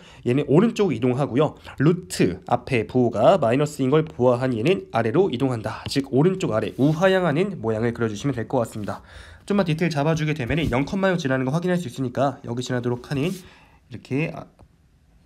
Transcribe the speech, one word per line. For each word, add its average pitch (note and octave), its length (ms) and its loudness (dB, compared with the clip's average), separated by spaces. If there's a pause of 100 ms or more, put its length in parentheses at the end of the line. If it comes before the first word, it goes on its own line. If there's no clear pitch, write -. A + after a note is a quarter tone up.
(260)
얘는 B2+ 220 2
오른쪽으로 G3 460 4
이동하고요. B2 600 0 (240)
루트 D3 680 0
앞에 A#2+ 400 -2
부호가 B2+ 520 4
마이너스인 C3+ 500 0
걸 D#3 160 4
보아하니 B2 540 2
얘는 F3+ 340 0
아래로 A#2 400 2
이동한다. A#2 560 -4
즉 C#3 240 -2
오른쪽 E3 400 2
아래 G#2+ 240 -2
우하향하는 E3+ 840 2
모양을 A2 320 0
그려주시면 A#2 400 -2
될 A2+ 140 -6
것 C#3 100 -2
같습니다. G#2+ 440 -6 (440)
좀만 G3+ 180 2
디테일 D#3+ 260 0
잡아주게 D3+ 440 0
되면은 B2+ 380 -2
영, C3 120 2 (200)
영 F#3 140 2
지나는 C3 280 0
거 C3+ 60 -2
확인할 F3 260 0
수 F3 80 -6
있으니까 B2+ 580 -2
여기 A#2+ 180 -6
지나도록 B2 500 -4
하는 C#3+ 180 -2 (600)
이렇게, C3+ 440 -4
아, - 120 -14 (800)